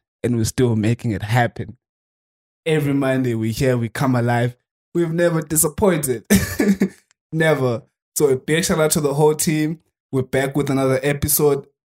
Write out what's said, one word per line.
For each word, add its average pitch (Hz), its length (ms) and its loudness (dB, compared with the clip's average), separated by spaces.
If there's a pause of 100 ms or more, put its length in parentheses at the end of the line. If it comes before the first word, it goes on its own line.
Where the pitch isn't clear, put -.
(240)
and 120 140 0
we're 110 80 0
still 123 320 0
making 117 340 -2
it 95 100 -4
happen. 113 540 -2 (880)
Every 147 280 0
Monday 131 420 0
we're 113 160 -2
here, 127 260 0
we 117 120 -2
come 131 260 0
alive. 120 400 0 (380)
We've 170 180 0
never 165 300 0
disappointed. 151 840 -2 (540)
<laughs> - 540 -6
Never. 139 500 0 (320)
So 147 140 2
a 127 80 2
big 156 260 -2
shout 180 160 0
out 156 120 2
to 160 100 0
the 139 140 -2
whole 151 180 4
team. 156 480 -2 (320)
We're 131 80 0
back 139 340 -2
with 139 140 0
another 131 340 0
episode. 143 640 0 (200)